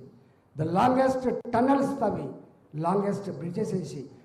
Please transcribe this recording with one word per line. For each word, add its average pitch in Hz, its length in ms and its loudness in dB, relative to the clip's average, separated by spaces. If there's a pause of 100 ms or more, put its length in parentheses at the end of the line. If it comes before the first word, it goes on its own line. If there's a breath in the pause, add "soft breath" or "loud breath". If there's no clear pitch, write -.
(580 soft breath)
the 156 80 0
longest 254 560 4 (320)
tunnels 269 360 4 (100)
తవ్వి, 196 260 0 (580)
లాంగెస్ట్ 196 460 0
బ్రిడ్జెస్ 180 440 -4
వేసి, 147 260 -4 (240 loud breath)